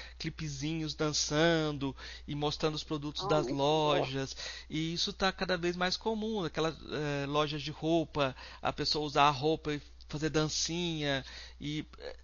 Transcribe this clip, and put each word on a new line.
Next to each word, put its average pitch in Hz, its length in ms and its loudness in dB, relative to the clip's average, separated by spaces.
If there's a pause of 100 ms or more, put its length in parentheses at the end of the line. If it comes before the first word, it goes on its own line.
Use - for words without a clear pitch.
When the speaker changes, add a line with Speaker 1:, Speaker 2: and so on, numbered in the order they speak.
(180)
Speaker 1:
clipezinhos 156 800 -4
dançando 151 1000 2 (320)
e 151 60 -4
mostrando 147 420 0
os 151 80 -4
produtos 147 420 -4
Speaker 2:
Ah, - 20 -2
Speaker 1:
das 156 180 4
Speaker 2:
muito 139 120 -2
bom. 139 60 2
Speaker 1:
lojas. 143 720 2 (340)
E 160 240 -2
isso 180 200 -2
tá 190 180 2
cada 185 260 0
vez 175 180 0
mais 185 200 0
comum, 220 480 -2
aquela, 160 260 0 (220)
eh, 143 360 0
loja 147 320 2
de 139 100 -6
roupa, 151 640 2 (260)
a - 120 0
pessoa 151 320 0
usar 143 200 6
a 147 60 8
roupa 151 420 2
e 143 80 -4 (280)
fazer 151 200 0
dancinha. 156 920 0 (380)
E, 151 240 -4 (140)
eh, 71 240 -10